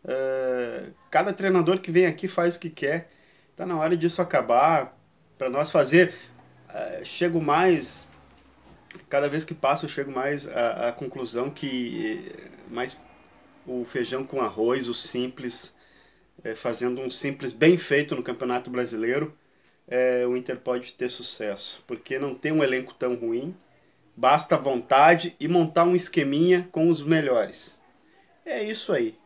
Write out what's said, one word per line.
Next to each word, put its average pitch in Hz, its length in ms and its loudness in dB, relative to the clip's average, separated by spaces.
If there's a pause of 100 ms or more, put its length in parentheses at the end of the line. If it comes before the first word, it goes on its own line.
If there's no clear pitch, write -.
É, 127 800 -2 (260)
cada 165 220 2
treinador 190 460 2
que 185 120 -8
vem 180 140 8
aqui 165 240 -2
faz 170 260 0
o - 60 -16
que 165 80 -8
quer. 160 420 -4 (460)
Tá 185 80 -8
na 175 120 -4
hora 165 200 2
disso 170 240 0
acabar, 135 760 2 (400)
pra 131 120 -2
nós 143 200 -2
fazer. 170 440 4 (600)
É, - 300 -8
chego 170 380 -2
mais, 151 680 0 (1000)
cada 143 180 0
vez 156 160 -4
que 165 100 -12
passa 143 300 0
eu 156 60 -8
chego 139 240 -6
mais 139 340 -4
à, 120 400 -2
à 120 60 0
conclusão 123 560 -6
que, 120 840 -6
é, - 400 -18
mais 123 240 -8 (680)
o 123 160 -6
feijão 127 420 -6
com 131 160 -6
arroz, 117 460 0
o 120 60 -4
simples, 127 840 -6 (680)
é, 113 100 -8
fazendo 123 480 -4
um 131 80 -8
simples 139 420 -6
bem 165 260 6
feito 147 380 0
no 120 80 -6
Campeonato 123 460 -4
Brasileiro, 120 640 -2 (540)
é, 127 380 2
o 123 100 0
Inter 127 220 -4
pode 123 360 -6
ter 123 160 -4
sucesso, - 760 -8
porque 127 320 -8
não 139 160 -4
tem 151 160 -2
um 156 120 4
elenco 127 300 0
tão 123 220 -2
ruim, 117 400 -4 (600)
basta 143 420 4
vontade 139 800 4
e 147 80 -6
montar 170 360 2
um 180 120 4
esqueminha 175 760 2
com 160 180 4
os 147 120 2
melhores. 139 800 0 (640)
É 254 180 -4
isso - 300 -4
aí 117 320 -2